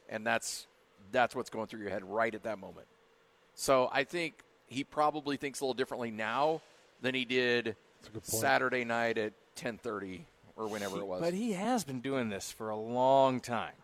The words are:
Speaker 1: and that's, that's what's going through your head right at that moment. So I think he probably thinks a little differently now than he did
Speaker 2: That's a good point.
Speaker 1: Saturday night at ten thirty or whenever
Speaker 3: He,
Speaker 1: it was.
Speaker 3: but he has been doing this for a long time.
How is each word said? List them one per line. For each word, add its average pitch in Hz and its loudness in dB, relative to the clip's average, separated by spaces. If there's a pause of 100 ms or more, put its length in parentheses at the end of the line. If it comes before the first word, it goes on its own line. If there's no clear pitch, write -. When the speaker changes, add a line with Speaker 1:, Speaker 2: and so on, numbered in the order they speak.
Speaker 1:
and 110 -6
that's, - -2 (440)
that's 123 4
what's 120 -4
going 110 -4
through 113 -10
your 101 -6
head 98 -4
right 110 0
at 98 -10
that 104 -6
moment. 92 -16 (720)
So 131 4
I 139 2
think 170 -4 (320)
he 131 -6
probably 147 0
thinks 135 -6
a - -6
little 127 2
differently 120 -2
now 123 0 (400)
than 127 -2
he 127 0
did 120 2
Speaker 2:
That's - -10
a - -20
good 110 -10
point. 110 -2
Speaker 1:
Saturday 127 2
night 117 2
at 107 -2 (220)
ten 113 -6
thirty 98 -8 (300)
or 110 -4
whenever 101 -4
Speaker 3:
He, 98 -4
Speaker 1:
it 98 -6
was. 92 -4
Speaker 3:
but 170 0
he 220 -2
has 214 0
been 131 -6
doing 127 -2
this 98 -6
for 110 -8
a 107 -2
long 127 6
time. 104 -4 (100)